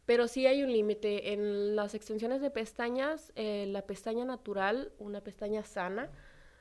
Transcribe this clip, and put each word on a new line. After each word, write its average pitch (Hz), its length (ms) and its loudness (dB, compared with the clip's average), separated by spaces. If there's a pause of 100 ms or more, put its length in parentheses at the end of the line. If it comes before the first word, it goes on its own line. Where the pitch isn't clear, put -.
pero 240 220 6
sí 262 180 2
hay 269 160 8
un 269 120 2
límite. 208 600 2
En 202 420 0
las 208 200 0
extensiones 226 460 -2
de 277 100 0
pestañas, 254 840 -2
eh, 208 320 -2
la 196 200 -4
pestaña 226 380 -4
natural, 233 720 -2
una 208 240 -8
pestaña 208 400 -4
sana, 202 480 -6 (500)